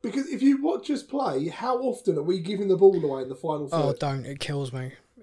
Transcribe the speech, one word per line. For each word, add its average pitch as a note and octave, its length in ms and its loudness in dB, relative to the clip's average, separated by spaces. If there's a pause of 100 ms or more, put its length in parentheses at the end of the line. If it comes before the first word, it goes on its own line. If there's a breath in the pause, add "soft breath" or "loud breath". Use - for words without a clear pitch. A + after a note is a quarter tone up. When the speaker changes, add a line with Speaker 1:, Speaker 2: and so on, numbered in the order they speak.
Speaker 1:
Because C4+ 260 -4
if C4 140 -2
you C4+ 180 6
watch E4+ 300 -2
us C4+ 100 -2
play, E3+ 460 -4
how B3 320 -4
often G#3 400 -2
are - 40 -2
we F#3 160 0
giving G3 280 -4
the F#3 100 4
ball F#3 260 8
away C3+ 200 -2
in C3 60 -8
the C3 60 -10
final D3+ 360 -4
Speaker 2:
Oh, D#3 200 2
Speaker 1:
third? - 80 -6
Speaker 2:
don't. C#3 280 -4
It C#3 120 -10
kills C#3 320 -4
me. B2+ 200 -8 (320)